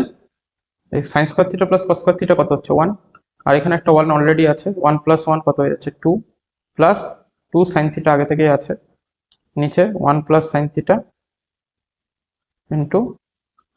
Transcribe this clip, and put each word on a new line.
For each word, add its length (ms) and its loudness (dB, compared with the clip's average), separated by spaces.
এই 80 -2
sin 180 2
square 200 0
theta 200 -4
plus 180 2
cos 120 0
square 200 0
theta 200 0
কত 160 -2
হচ্ছে? 200 -6
ওয়ান, 140 2
আর 120 4
এখানে 200 0
একটা 160 0
ওয়ান 120 4
already 360 2
আছে, 160 -6
ওয়ান 120 2
plus 240 2
ওয়ান 180 0
কত 160 0
হয়ে 100 0
যাচ্ছে? 180 -8
টু 80 2
plus 240 2
টু 60 2
sin 200 0
theta 240 -2
আগে 140 0
থেকেই 260 2
আছে, 160 -10
নিচে 200 0
one 180 2
plus 260 2
sin 120 -2
theta 220 0
into 260 -2